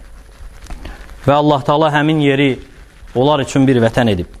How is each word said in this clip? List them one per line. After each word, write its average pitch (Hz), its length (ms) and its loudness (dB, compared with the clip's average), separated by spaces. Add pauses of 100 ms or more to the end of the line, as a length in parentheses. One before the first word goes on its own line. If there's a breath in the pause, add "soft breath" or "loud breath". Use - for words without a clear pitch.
(1300 loud breath)
Və 139 60 4
Allah 147 300 2
Taala 156 280 2
həmin 151 320 0
yeri 139 360 2 (560)
onlar 139 260 2
üçün 135 260 0
bir 123 160 4
vətən 117 280 2
edib 87 160 -2 (140)